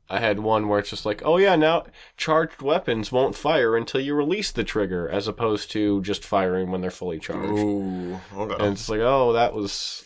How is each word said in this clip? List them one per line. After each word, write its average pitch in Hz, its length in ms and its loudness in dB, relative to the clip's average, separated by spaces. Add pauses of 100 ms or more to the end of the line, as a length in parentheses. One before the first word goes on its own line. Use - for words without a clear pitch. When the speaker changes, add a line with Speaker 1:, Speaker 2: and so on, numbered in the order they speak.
Speaker 1:
I 98 120 -2
had 107 180 2
one 107 300 0
where 104 100 2
it's 104 120 -4
just - 140 -10
like, 107 200 -2
"Oh, 156 120 4
yeah, 190 200 6
now 156 280 4 (320)
charged 160 460 0
weapons 135 500 0
won't 127 240 2
fire 131 400 2
until 117 240 -2
you 139 140 -2
release 156 360 0
the 117 140 -2
trigger," 90 440 -2
as 98 200 -2
opposed 107 440 -2
to 104 300 2
just 98 220 -4
firing 92 480 0
when 92 80 -4
they're 90 100 -4
fully 85 300 -8
charged. 87 300 -6
Speaker 2:
Ooh, 95 680 -2 (160)
okay. 104 300 -4
Speaker 1:
And 101 80 2
it's - 160 -8
like, 110 120 -2
oh, 123 340 4
that 117 200 2
was, - 520 -6